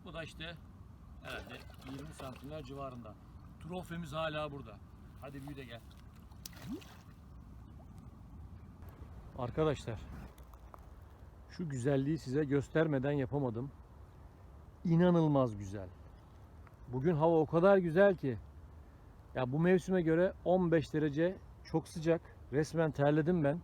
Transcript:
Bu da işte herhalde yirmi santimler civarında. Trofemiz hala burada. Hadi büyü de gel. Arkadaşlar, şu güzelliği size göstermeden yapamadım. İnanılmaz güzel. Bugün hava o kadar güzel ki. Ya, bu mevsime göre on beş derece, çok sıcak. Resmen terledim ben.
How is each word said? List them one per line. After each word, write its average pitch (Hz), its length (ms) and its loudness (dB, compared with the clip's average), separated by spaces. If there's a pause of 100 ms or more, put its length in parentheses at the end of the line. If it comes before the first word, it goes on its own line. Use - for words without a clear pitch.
Bu 165 100 -12
da 160 80 -8
işte 170 340 -12 (640)
herhalde 117 320 -10 (380)
yirmi 143 280 -12
santimler 139 440 -12
civarında. 127 500 -12 (480)
Trofemiz 170 500 -8
hala 151 400 -4
burada. 110 240 -12 (440)
Hadi 139 260 -12
büyü 143 100 -10
de 135 80 -12
gel. 117 160 -14 (3500)
Arkadaşlar, 123 600 -2 (1500)
şu 180 180 -8
güzelliği 139 500 0
size 139 260 -2
göstermeden 143 680 2
yapamadım. 131 580 -2 (1120)
İnanılmaz 160 760 6
güzel. 98 300 -8 (1040)
Bugün 143 240 2
hava 165 220 6
o 151 80 4
kadar 185 320 6
güzel 180 380 6
ki. 123 220 -2 (960)
Ya, 127 180 0
bu 147 60 0
mevsime 185 440 6
göre 165 300 4 (120)
on 175 280 4
beş 160 200 2
derece, 156 440 2 (280)
çok - 240 -2
sıcak. 165 320 2 (320)
Resmen 156 380 2
terledim 151 540 4
ben. 147 200 2